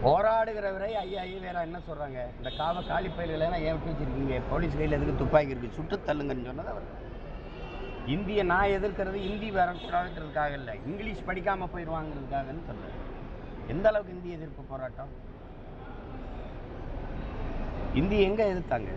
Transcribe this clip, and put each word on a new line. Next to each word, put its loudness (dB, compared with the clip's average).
போராடுகிறவரை 4
ஐயா, -2
ஐயா -6
வேற -4
என்ன -4
சொல்றாங்க? -6
இந்த -4
காவ-, 0
காலி 0
பயல்களை -2
எல்லாம் 2
ஏன் 2
விட்டு 0
வச்சிருக்கீங்க? 0
போலீஸ் 2
கையில 4
எதுக்கு 4
துப்பாக்கி 6
இருக்கு? -2
சுட்டு -2
தள்ளுங்கன்னு 0
சொன்னது -6
அவர். -6
இந்திய 2
நான் 6
எதிர்க்கிறது 2
இந்தி -2
வரக்கூடாதுன்றதுக்காக 2
இல்ல, -6
இங்கிலீஷ் -4
படிக்காம 0
போயிடுவாங்கிறதுக்காகன்னு -4
சொல்றேன். -8
எந்த 6
அளவுக்கு 2
இந்திய -6
எதிர்ப்பு -8
போராட்டம்? -8
இந்தி 4
எங்க 8
எதிர்த்தாங்க? 0